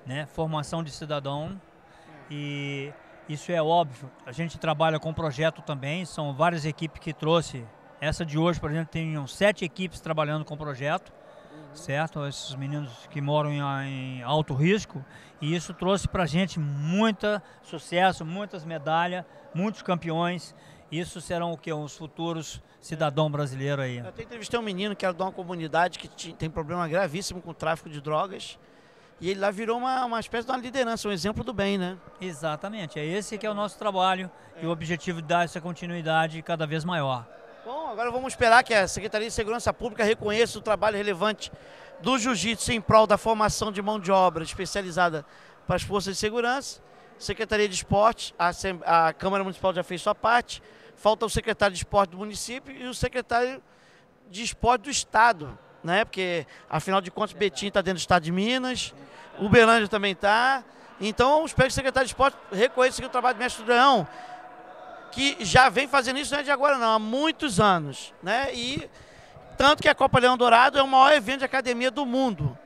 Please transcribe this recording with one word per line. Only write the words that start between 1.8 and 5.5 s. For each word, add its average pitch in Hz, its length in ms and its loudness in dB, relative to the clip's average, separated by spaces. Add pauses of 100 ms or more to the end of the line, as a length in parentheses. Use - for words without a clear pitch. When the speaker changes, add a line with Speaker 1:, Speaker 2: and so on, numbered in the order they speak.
Speaker 1:
E 143 640 -8 (360)
isso 151 240 -10
é 165 100 2
óbvio. 151 480 0 (160)
A 127 60 -14
gente 165 260 -8
trabalha 160 400 0
com 160 140 -6
projeto 156 500 -2